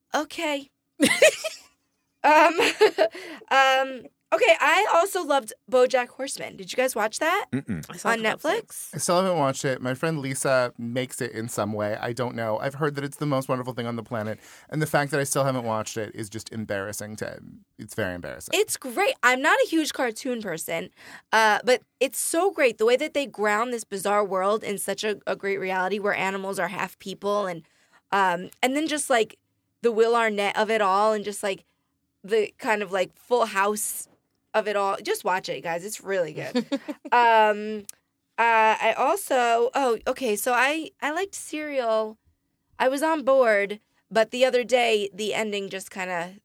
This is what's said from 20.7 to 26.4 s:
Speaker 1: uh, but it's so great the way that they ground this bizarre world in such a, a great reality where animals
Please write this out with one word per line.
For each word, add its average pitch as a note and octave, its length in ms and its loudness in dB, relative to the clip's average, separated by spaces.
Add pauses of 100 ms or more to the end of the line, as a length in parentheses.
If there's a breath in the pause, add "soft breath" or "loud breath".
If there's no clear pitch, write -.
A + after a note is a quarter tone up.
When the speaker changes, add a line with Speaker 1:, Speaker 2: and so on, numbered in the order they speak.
Speaker 1:
uh, G#3+ 320 4
but B3 160 4 (200)
it's - 180 0
so F4 320 0
great C4 260 2
the A3 80 0
way A#3+ 120 6
that D4+ 180 -2
they C#4+ 100 2
ground G#3+ 480 0
this A#3 120 -6
bizarre G3+ 420 0
world G3 360 0
in G3+ 140 -4
such G3 280 -6
a, G#3 220 -2
a F#3+ 100 -2
great G3 220 -4
reality F#3 400 -2
where G3 160 0
animals F#3+ 440 -4